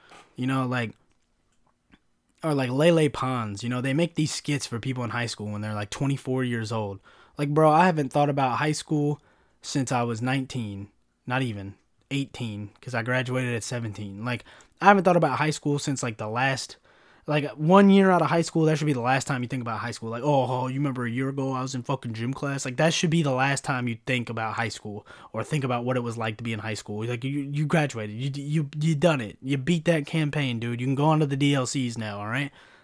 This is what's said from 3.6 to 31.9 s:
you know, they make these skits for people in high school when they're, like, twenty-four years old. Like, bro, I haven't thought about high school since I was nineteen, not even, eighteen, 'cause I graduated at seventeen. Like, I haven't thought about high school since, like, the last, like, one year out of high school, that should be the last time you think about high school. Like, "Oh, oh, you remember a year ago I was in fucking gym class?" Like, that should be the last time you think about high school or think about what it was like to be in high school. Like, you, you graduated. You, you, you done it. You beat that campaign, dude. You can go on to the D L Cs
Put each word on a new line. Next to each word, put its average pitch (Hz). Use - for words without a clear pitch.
you 120
know, 127
they 135
make 165
these 156
skits -
for 117
people 127
in 113
high 120
school 107
when 104
they're, 107
like, 104
twenty-four 131
years 117
old. 104
Like, 147
bro, 151
I 170
haven't 151
thought 147
about 135
high 151
school 147
since 135
I 123
was 117
nineteen, 120
not 123
even, 101
eighteen, 113
'cause 127
I 113
graduated 127
at 110
seventeen. 107
Like, 120
I 180
haven't 196
thought 180
about 147
high 151
school 143
since, 139
like, 117
the 107
last, 127
like, 147
one 180
year 196
out 175
of 151
high 165
school, 160
that 156
should 151
be 151
the 127
last 127
time 127
you 120
think 127
about 113
high 117
school. 113
Like, 117
"Oh, 139
oh, 127
you 131
remember 131
a 117
year 131
ago 135
I 127
was 131
in 123
fucking 127
gym 113
class?" 139
Like, 127
that 156
should 170
be 170
the 143
last 135
time 127
you 117
think 123
about 110
high 117
school 104
or 110
think 143
about 123
what 123
it 127
was 117
like 113
to 117
be 117
in 107
high 110
school. 107
Like, 120
you, 139
you 147
graduated. 139
You, 139
you, 147
you 160
done 147
it. 107
You 135
beat 156
that 160
campaign, 143
dude. 120
You 123
can 135
go 143
on 156
to 156
the 139
D 143
L 131
Cs 123